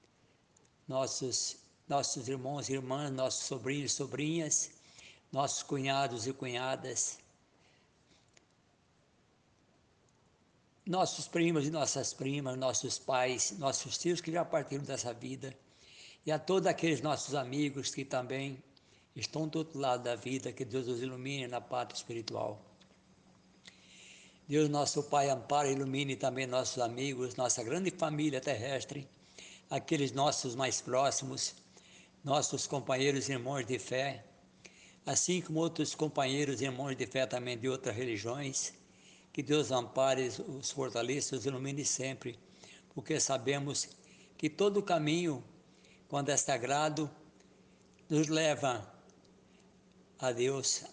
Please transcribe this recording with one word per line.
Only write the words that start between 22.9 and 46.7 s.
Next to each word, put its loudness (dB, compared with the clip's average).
Deus, 4
nosso 2
Pai, 4
ampara 2
e 4
ilumine 0
também 0
nossos 0
amigos, -2
nossa 0
grande 0
família 0
terrestre, -4
aqueles 2
nossos 2
mais 0
próximos, 0
nossos 2
companheiros 2
e 0
irmãos -2
de -2
fé, -2
assim 2
como -2
outros 0
companheiros 2
e 0
irmãos -2
de -2
fé 2
também -2
de -2
outras -2
religiões, -2
que -4
Deus 2
ampare, 4
os -6
fortaleça, -2
os -2
ilumine -2
sempre, -4
porque 0
sabemos 0
que 0
todo 4
o 2
caminho, 2
quando 0
é 4
sagrado, 2